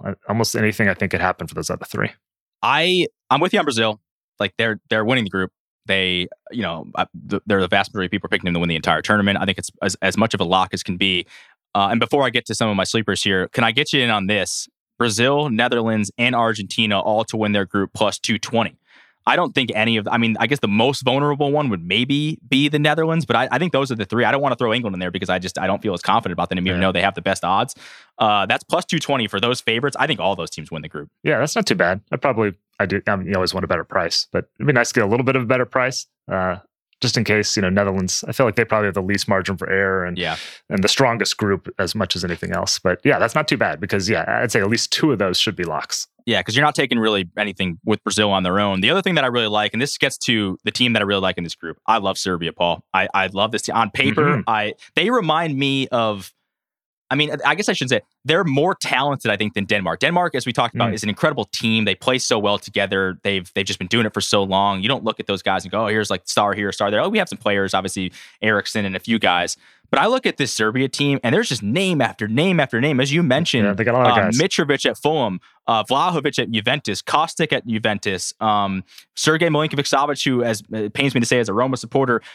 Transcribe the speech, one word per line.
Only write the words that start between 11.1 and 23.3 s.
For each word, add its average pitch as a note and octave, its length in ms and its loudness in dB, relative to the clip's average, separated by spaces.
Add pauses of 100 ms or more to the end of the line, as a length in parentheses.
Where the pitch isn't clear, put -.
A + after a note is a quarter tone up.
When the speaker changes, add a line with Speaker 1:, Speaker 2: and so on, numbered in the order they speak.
Speaker 2:
Uh, G2 160 2
and A#2 100 2
before C#3 240 2
I B2+ 60 0
get A#2+ 160 -2
to A2 80 -6
some A2+ 160 0
of G2+ 60 0
my F#2+ 80 0
sleepers G#2 380 -2
here, F#2+ 260 0
can B2 160 0
I A2+ 80 4
get C#3 200 0
you C#3+ 80 2
in A#2+ 100 2
on G2+ 160 0
this? G2 420 -2 (300)
Brazil, B2+ 520 2
Netherlands, A2+ 680 0
and B2 180 2
Argentina G#2+ 640 0
all G#2+ 240 0
to - 120 -6
win G#2+ 160 0
their G2+ 120 2
group G2 300 -2
plus G#2 240 0
two G#2 200 -2
twenty. - 400 -2 (480)
I B2 100 6
don't E3 180 0
think B2 200 0
any A2+ 220 2
of, G#2 100 -2
I A2+ 120 0
mean, A2+ 200 2
I A2+ 80 2
guess C3+ 140 -2
the A2+ 80 0
most B2+ 340 2
vulnerable C#3+ 480 0
one D3 200 0
would F#2 120 -4
maybe C3+ 640 0
be C#3 220 2
the D3 100 0
Netherlands, D#3+ 460 2
but A#2 120 0